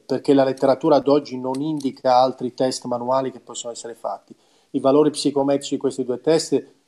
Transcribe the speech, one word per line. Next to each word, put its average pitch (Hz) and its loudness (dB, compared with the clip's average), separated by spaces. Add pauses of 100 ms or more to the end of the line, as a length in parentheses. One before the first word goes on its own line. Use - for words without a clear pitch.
perché 139 0
la 135 6
letteratura 135 2
ad 135 2
oggi 139 0
non 131 -6
indica 135 -2
altri 127 0
test 131 -4
manuali 127 -2
che 120 -14
possono 120 -12
essere 117 -14
fatti. - -10 (360)
I 139 -4
valori 143 4
psicometrici 139 -2
di 127 -6
questi 131 -4
due 120 -6
test 151 0 (260)